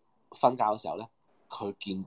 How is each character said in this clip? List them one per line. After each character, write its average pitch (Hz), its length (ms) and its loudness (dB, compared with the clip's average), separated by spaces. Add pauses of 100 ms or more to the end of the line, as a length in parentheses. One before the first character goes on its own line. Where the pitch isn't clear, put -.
(320)
瞓 127 240 4
覺 123 80 2
嘅 107 180 2
時 92 60 -6
候 78 80 -4
呢， 110 100 -10 (420)
佢 101 300 -6
見， 95 280 -4